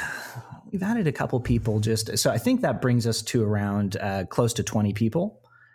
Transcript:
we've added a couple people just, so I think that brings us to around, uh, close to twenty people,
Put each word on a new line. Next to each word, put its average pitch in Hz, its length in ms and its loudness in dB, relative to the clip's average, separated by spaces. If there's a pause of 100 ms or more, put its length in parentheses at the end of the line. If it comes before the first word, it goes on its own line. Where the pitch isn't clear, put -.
(720)
we've 185 100 -4
added 208 260 0
a 143 40 2
couple 127 300 -2
people 110 400 2
just, 110 360 0
so 135 140 2
I 110 60 2
think 247 240 2
that 139 200 0
brings 120 240 4
us 113 180 0
to 117 200 2
around, 101 540 0
uh, 98 320 -2
close 117 240 2
to 101 100 -2
twenty 104 300 0
people, 113 480 -2 (340)